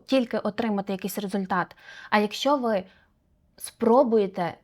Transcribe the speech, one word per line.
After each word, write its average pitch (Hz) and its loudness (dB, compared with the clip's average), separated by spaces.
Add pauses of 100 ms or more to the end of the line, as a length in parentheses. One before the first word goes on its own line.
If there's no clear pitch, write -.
тільки 254 0
отримати 202 -4
якийсь 190 -6
результат, 190 -4 (340)
а 214 4
якщо 269 0
ви 220 -2 (760)
спробуєте 220 2 (100)